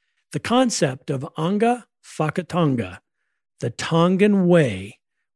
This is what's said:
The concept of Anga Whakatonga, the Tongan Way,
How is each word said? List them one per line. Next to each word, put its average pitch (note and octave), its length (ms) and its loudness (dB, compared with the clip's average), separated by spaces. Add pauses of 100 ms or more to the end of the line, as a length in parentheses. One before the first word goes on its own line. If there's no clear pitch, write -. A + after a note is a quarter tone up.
(340)
The D3 80 -6
concept A3 680 0
of C#3 160 -6 (120)
Anga G#3 480 0 (180)
Whakatonga, D3+ 960 -2 (600)
the B2 80 -4
Tongan F3+ 760 2
Way, A#2+ 520 2 (360)